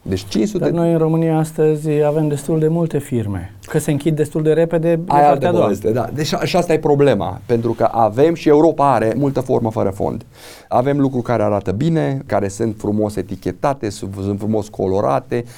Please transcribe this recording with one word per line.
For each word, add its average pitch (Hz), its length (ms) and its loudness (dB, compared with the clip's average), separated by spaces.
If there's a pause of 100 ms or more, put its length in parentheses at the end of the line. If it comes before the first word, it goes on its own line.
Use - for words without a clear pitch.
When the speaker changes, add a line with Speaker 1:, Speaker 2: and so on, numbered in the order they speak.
Speaker 1:
Deci 92 240 -6
cinci 208 220 0
sute 190 160 -4
Speaker 2:
Dar 147 100 0
noi 170 180 0
în 170 60 2
România 160 400 0
astăzi 156 520 0
avem 151 380 2
destul 147 320 -2
de 156 80 2
multe 160 300 0
firme. 101 560 -4 (120)
Că - 120 -2
se 156 140 -2
închid 151 240 0
destul 151 280 -2
de 156 100 4
repede, 165 340 0
e 170 40 4
Speaker 1:
Aia 165 140 0
Speaker 2:
partea 147 240 6
Speaker 1:
altă 143 180 2
Speaker 2:
a 180 40 2
doua. 175 120 4
Speaker 1:
poveste, 101 280 0
da. 117 220 -2
Deci 147 200 -4
a-, 175 100 -2
și 151 120 0
asta 175 180 2
e 156 60 2
problema, 139 640 2
pentru 117 260 0
că 113 200 -2
avem 117 420 4
și 160 160 0
Europa 143 440 4
are 110 220 2
multă 139 240 0
formă 120 320 0
fără 107 180 -2
fond. 95 360 -6 (420)
Avem 139 320 0
lucruri 131 240 0
care 113 200 0
arată 101 280 0
bine, 143 540 -2
care 101 220 -2
sunt 104 300 -4
frumos 104 380 -2
etichetate, 104 760 -6
sunt, 101 240 -10
sunt 98 260 -4
frumos 107 280 -2
colorate 120 760 -2 (140)